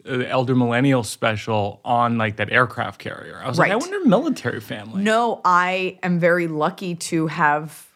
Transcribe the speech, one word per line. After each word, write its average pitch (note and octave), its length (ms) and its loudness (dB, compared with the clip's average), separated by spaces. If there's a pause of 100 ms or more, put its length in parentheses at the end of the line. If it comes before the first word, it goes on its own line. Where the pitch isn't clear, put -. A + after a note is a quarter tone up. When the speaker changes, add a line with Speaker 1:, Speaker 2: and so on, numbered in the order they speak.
Speaker 1:
uh, C3 120 -4
the A#2+ 100 -2
Elder B2+ 260 0
Millennial B2 480 4
special G#2+ 840 -2
on, A#2+ 340 2
like, A2 180 -2
that G#2+ 160 -4
aircraft A#2 460 0
carrier, - 440 -14
I C3 60 -6
was C#3+ 100 0
like, D#3 120 6
Speaker 2:
Right. - 40 2
Speaker 1:
"I - 20 2
wonder F#4 300 -4
military F#3 540 0
family." A2+ 420 -8
Speaker 2:
No, A3 420 0
I F#3 580 2
am F3 160 0
very E3+ 300 2
lucky E3 480 -4
to E3 320 -2
have D3+ 680 -2